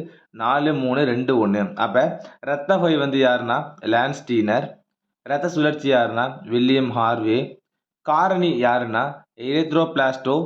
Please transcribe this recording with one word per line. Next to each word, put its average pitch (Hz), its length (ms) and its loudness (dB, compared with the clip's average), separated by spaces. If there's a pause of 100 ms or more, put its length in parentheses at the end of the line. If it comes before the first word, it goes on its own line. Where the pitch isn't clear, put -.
(300)
நாலு, 135 440 0
மூணு, 131 300 0
ரெண்டு, 127 340 0
ஒண்ணு. 104 240 2 (120)
அப்ப 113 240 0 (420)
இரத்த 143 380 -4
வகை 165 180 2
வந்து 139 220 0
யாருன்னா, 123 400 2 (340)
லான்ஸ்டீனர். 120 720 0 (600)
இரத்த 143 220 -2
சுழற்சி 151 400 -2
யாருன்னா, 117 360 2 (180)
வில்லியம் 123 540 2
ஹார்வே. 113 420 0 (680)
காரணி 175 440 2 (100)
யாருன்னா, 120 440 0 (360)
எரித்ரோபிளாஸ்டோ 139 960 0 (120)